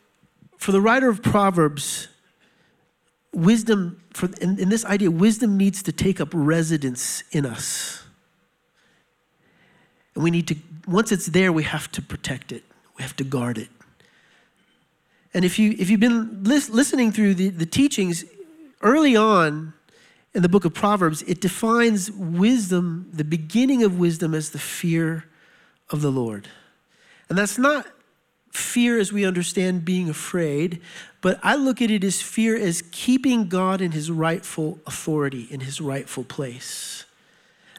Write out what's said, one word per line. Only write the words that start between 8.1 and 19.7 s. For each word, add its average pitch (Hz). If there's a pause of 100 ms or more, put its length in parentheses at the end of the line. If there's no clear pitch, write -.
And 147
we 170
need 170
to, 156 (320)
once 208
it's 190
there, 185
we 156
have -
to -
protect -
it. 113 (320)
We 135
have 131
to 135
guard 123
it. 101 (1700)
And 185
if 180
you, 214
if 185
you've 214
been 226
lis-, 277
listening 233
through 202
the, 190
the 165
teachings, 185 (560)
early 269
on 165 (580)